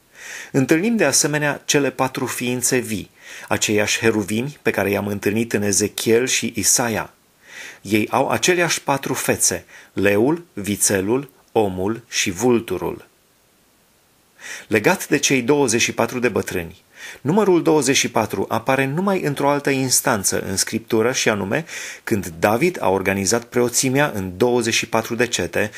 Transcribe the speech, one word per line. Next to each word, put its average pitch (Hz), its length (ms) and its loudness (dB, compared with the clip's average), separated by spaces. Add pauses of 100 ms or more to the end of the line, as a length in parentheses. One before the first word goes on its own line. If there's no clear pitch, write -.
(520)
Întâlnim 160 440 2
de 196 100 2
asemenea 147 600 0
cele 139 240 2
patru 131 360 -2
ființe 123 520 -2
vii, 107 320 -4 (380)
aceiași 104 520 0
heruvimi 110 640 0
pe 113 100 0
care 101 180 0
i-am 101 180 0
întâlnit 104 460 -2
în 107 80 0
Ezechiel 104 680 0
și 113 280 -2
Isaia. 104 560 0 (680)
Ei 107 280 0
au 123 200 2
aceleași 175 520 0
patru 139 320 -2
fețe: 95 520 -2 (280)
leul, 104 600 2
vițelul, 101 760 0 (220)
omul 104 560 0
și - 240 -4
vulturul. 90 760 -2 (1600)
Legat 110 400 2
de 151 100 2
cei 139 240 2
douăzeci 120 400 2
și - 100 0
patru 117 280 -2
de 120 100 2
bătrâni, 92 520 -4 (400)
numărul 180 420 2
douăzeci 143 320 2
și 120 140 0
patru 107 400 -2
apare 131 360 0
numai 180 360 -2
într-o 143 280 0
altă 143 200 0
instanță 127 720 0
în 95 180 -4
Scriptură, 110 540 0
și 131 180 0
anume 107 360 -2 (380)
când 92 360 -4
David 120 420 2
a 98 80 2
organizat 98 540 0
preoțimea 127 680 0
în 92 240 -6
douăzeci 120 360 2
și - 140 -2
patru 113 280 -2
de 117 120 2
cete 101 500 -2